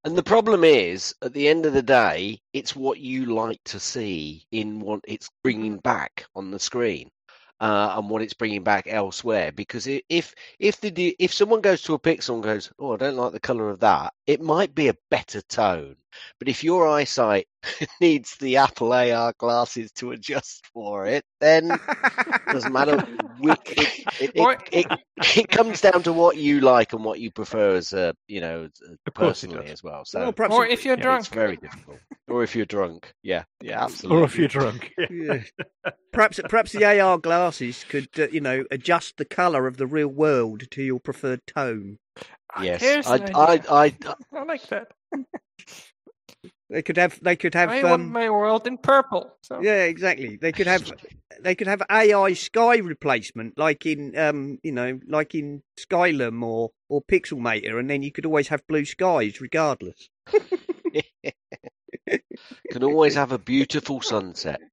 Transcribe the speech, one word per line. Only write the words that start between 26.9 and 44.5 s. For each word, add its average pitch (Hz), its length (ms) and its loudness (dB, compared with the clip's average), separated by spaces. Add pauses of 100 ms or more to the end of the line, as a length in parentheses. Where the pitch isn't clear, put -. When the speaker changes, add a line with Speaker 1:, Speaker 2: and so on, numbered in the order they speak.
Speaker 1:
and 110 100 -8
what 107 160 -4
you 113 120 -8
prefer 104 440 0
as 90 180 -4
a, 90 200 -2 (140)
you 101 140 -10
know, 82 240 -8
as 80 240 -20
a 85 40 -20 (140)
Speaker 4:
Of - 80 -10
course - 280 0
it 117 40 -14
Speaker 1:
personally 82 180 -14
Speaker 4:
does. - 80 -16
Speaker 1:
as - 100 -20
well. 147 220 -16
So 190 140 -10
Speaker 2:
Well, 233 140 -4
perhaps 208 200 -2
Speaker 3:
Or 226 140 4
Speaker 2:
it 233 40 -2
Speaker 3:
if 233 140 -2
you're 262 120 2
Speaker 4:
Yeah. - 60 -8
Speaker 3:
drunk. 254 180 2
Speaker 1:
it's 202 80 -14
very 196 280 -2
difficult. - 400 -20 (300)
Or 120 160 -2
if 110 120 -6
you're 110 120 -2
drunk. 90 440 -6 (120)
Yeah, 87 200 -4 (180)
yeah, 110 180 -8
Speaker 4:
Or 113 60 -2
Speaker 1:
absolutely. 170 400 2
Speaker 4:
if - 120 -6
you're 156 120 2
drunk. 127 440 -4 (160)
Yeah. 160 320 -6 (440)
Speaker 2:
Yeah. 180 60 -6 (200)
Perhaps, 214 360 2
perhaps 220 260 0
the 208 100 2
A 208 160 6
R 190 180 4
glasses 165 720 -2
could, 139 180 -4 (120)
uh, 151 80 2
you 156 120 -4
know, 131 300 -2
adjust 160 480 -2
the 147 80 -6
colour 165 400 0
of 127 120 -4
the 131 100 -4
real 147 220 0
world 127 600 0
to 139 140 -8
your 131 160 -4
preferred 127 480 -6
tone. 110 500 -6 (580)
Speaker 3:
Ah, - 60 -8
Speaker 1:
Yes, 180 200 -4
Speaker 3:
there's 277 260 0
Speaker 1:
I, 123 80 4
Speaker 3:
an - 200 -2
Speaker 1:
I, 147 180 8
Speaker 3:
idea. 160 180 0
Speaker 1:
I, 147 240 6 (360)
Speaker 3:
<laughs> 277 60 -10
I 294 60 -6
like 320 240 -8